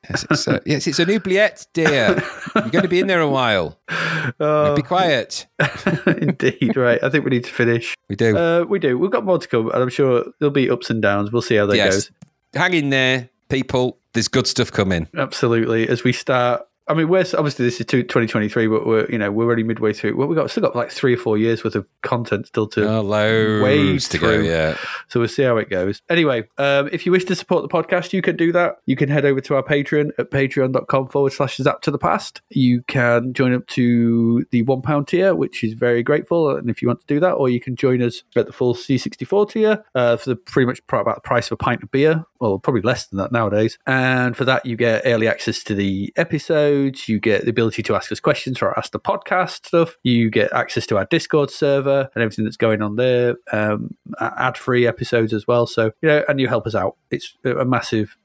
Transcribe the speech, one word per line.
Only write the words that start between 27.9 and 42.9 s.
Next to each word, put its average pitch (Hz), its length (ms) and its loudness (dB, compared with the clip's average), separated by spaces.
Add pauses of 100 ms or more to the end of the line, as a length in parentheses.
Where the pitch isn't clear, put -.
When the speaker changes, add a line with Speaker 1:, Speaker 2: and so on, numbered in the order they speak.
Speaker 2:
you 190 100 0
can 165 140 0
do 170 160 2
that. 175 340 0
You 131 100 0
can 143 120 0
head 143 160 2
over 135 180 2
to 147 120 -4
our 135 80 2
Patreon 147 560 0
at - 140 -6
patreon 135 400 0
dot - 160 -2
com 135 180 0
forward 139 260 0
slash - 260 -4
zap 135 240 0
to 151 100 0
the 143 60 -6
past. - 420 -2 (100)
You 123 380 2
can 120 460 2
join 127 200 2
up 123 140 -4
to 117 840 2
the 120 120 2
one 131 200 0
pound 147 240 0
tier, 185 300 2
which - 260 -4
is 110 120 -4
very 120 280 2
grateful. 147 540 0
And 123 140 -4
if - 120 -6
you 120 60 0
want 120 140 -2
to - 40 -20
do 147 140 0
that, 180 140 2
or 135 140 0
you 123 120 0
can 123 160 -8
join 127 260 2
us 120 220 -4 (100)
at 127 120 2
the - 60 -18
full 123 220 0
C 123 240 -2
sixty-four 202 480 -2
tier, 214 380 0 (100)
uh, 120 220 4
for 135 140 -8
the 120 60 0
pretty - 300 0
much 127 220 -6
pro-, 110 140 0
about 110 140 0
the - 120 -18
price 120 180 0
of - 60 -6
a 110 40 -4
pint - 280 -2
of - 80 -12
beer, 156 320 2 (160)
well, 101 180 0
probably 120 240 0
less 120 240 -2